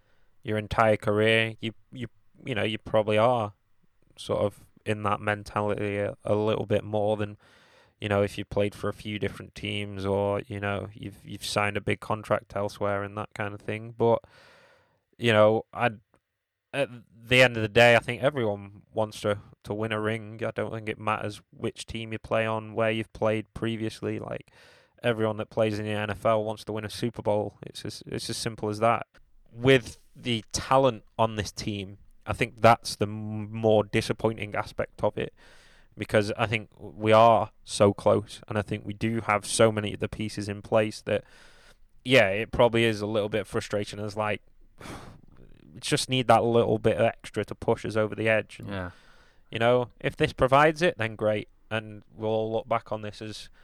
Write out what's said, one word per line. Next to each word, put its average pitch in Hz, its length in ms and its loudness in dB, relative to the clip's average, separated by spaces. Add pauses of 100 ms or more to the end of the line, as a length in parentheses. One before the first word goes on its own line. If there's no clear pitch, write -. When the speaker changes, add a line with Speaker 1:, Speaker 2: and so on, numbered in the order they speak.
(440)
Speaker 1:
your 107 140 -4
entire 107 400 2
career, 110 640 2
you, 117 140 -8 (180)
you, 123 160 -12 (360)
you 131 120 -6
know, 104 80 -2
you 110 140 -4
probably 107 400 0
are 113 360 2 (640)
sort - 240 -4
of 101 200 -2 (240)
in 107 180 -2
that 104 160 0
mentality 104 760 -4
a, 101 260 -4
a 113 100 -2
little 107 320 0
bit 101 160 0
more 107 360 -2
than 104 180 -6 (640)
you 107 100 -6
know, 101 120 2
if 104 160 -2
you've 101 120 -10
played 104 260 0
for 104 140 -6
a 101 40 -4
few 107 260 -10
different 101 360 -8
teams 101 500 -8
or, 101 420 0
you 101 120 -10
know, 101 340 -4
you've, - 320 -14
you've 98 200 -12
signed 104 320 -2
a 101 40 -4
big 101 180 -4
contract - 560 -4
elsewhere 101 480 -2
and 101 140 -10
that 107 160 -8
kind 104 200 -8
of 104 80 -16
thing. 110 360 -8
But, 117 220 4 (960)
you 117 160 2
know, 107 400 6
I'd, 113 260 -2 (760)
at 135 160 -4 (380)
the 127 140 8
end 123 140 6
of 110 80 0
the 107 60 0
day, 120 260 8
I 113 40 6
think - 220 -4
everyone 104 600 -2 (100)
wants 107 280 -4
to, 104 180 0 (240)
to 101 100 -8
win 110 180 -4
a 107 80 -2
ring. 107 460 -6
I 110 60 -4
don't 104 200 -6
think 110 180 -8
it 107 100 -8
matters 107 420 -6 (100)
which - 360 -8
team 113 260 -10
you 110 60 -8
play 113 260 -2
on, 110 300 -6
where 110 160 2
you've 110 220 -4
played 110 420 -2
previously. 110 640 -6
Like, - 320 -12 (500)
everyone 110 360 0
that 104 120 -8
plays 110 300 0
in 107 60 -6
the 107 60 -4
N 104 200 -4
F 98 140 -6
L 110 180 4
wants 107 220 -8
to 104 80 -6
win 107 120 -6
a 101 40 -10
Super - 340 -6
Bowl. 104 400 -2
It's - 200 -14
as, - 220 -12
it's - 240 -8
as 113 80 -6
simple 110 320 -6
as 104 100 -6
that. 113 280 2 (440)
With 123 460 2 (180)
the 117 360 -4
talent 131 520 2 (140)
on 113 180 2
this 104 160 -4
team, 101 460 -8 (300)
I 107 60 -4
think 110 280 -6
that's 113 340 6
the 104 120 -2
m-, 107 440 -8
more 110 320 4
disappointing 110 720 -4
aspect - 500 -8
of 107 140 -2
it, - 160 -6 (640)
because 107 400 0
I 113 80 0
think 107 320 -4
we 104 340 -2
are 110 400 8 (120)
so 101 300 4
close, - 540 0
and 107 100 -4
I 104 40 2
think 104 240 -8
we 104 80 -8
do 113 280 -2
have 104 260 0
so 113 240 6
many 107 220 -4
of - 60 -10
the 107 100 -4
pieces 104 400 -8
in 101 120 -10
place 110 420 0
that, 101 200 -2 (840)
yeah, 123 240 6
it 104 220 -4
probably 117 320 4
is 110 180 0
a 104 60 -4
little 107 220 -2
bit 104 180 -4
frustration 104 520 -6
as, 104 180 -8
like, 107 240 -2 (380)
<sighs> - 20 -20 (920)
we 95 60 -18
just - 300 -2
need 127 180 2
that 113 160 8
little 117 360 4
bit 113 200 2
extra 110 460 -2
to - 100 -10
push - 300 -2
us 104 100 -6
over 107 200 -2
the 107 140 -2
edge. 107 300 -2
And, 101 100 -12
Speaker 2:
Yeah. 95 200 -8 (600)
Speaker 1:
you 113 80 -6
know, 120 300 2 (100)
if 139 180 -6
this 151 160 -2
provides 147 480 4
it, 175 160 0
then 110 180 -4
great, 107 320 0 (240)
and 110 320 -6 (120)
we'll 110 160 -4
all 110 220 -2
look 110 160 -4
back 113 220 -2
on 110 100 -6
this 104 200 -12
as 107 280 -12 (140)